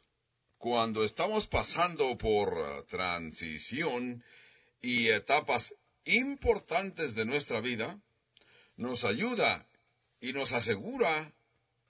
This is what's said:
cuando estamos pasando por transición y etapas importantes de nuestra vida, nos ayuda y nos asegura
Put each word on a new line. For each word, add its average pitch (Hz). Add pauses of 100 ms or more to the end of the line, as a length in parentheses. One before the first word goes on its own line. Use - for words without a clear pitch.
(580)
cuando 113
estamos 202
pasando 143
por 90
transición 92 (560)
y 120
etapas 123 (300)
importantes 196
de 110
nuestra 123
vida, 123 (800)
nos 120
ayuda 139 (540)
y 127
nos 139
asegura 156 (560)